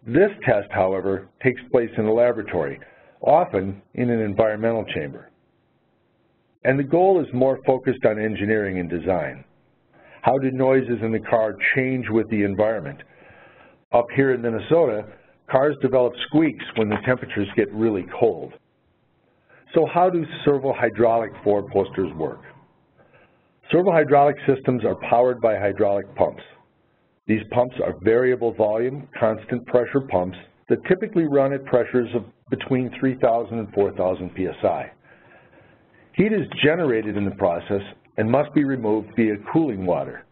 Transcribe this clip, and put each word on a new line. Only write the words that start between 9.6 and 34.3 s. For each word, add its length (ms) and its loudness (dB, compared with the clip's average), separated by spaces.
How 160 2
do 120 0
noises 520 2
in 100 -2
the 80 -2
car 340 0
change 320 -2
with 220 0
the 120 0
environment? 600 -2
Up 220 4
here 180 4
in 80 0
Minnesota, 640 0
cars 320 2
develop 300 2
squeaks 360 0
when 120 0
the 160 -2
temperatures 520 -2
get 180 0
really 320 0
cold. 320 0
So 180 4
how 160 4
do 160 -2
servo-hydraulic 880 2
four-posters 720 0
work? 240 -6
Servo-hydraulic 640 4
systems 380 0
are 100 0
powered 300 4
by 160 2
hydraulic 580 0
pumps. 300 -2
These 240 0
pumps 240 0
are 180 -4
variable 500 2
volume, 560 -2
constant 480 -2
pressure 420 0
pumps 300 -2
that 180 0
typically 380 0
run 280 0
at 120 -6
pressures 500 0
of 80 -2
between 520 -4
three 160 0
thousand 420 0
and 140 -8
four 220 2
thousand 420 -2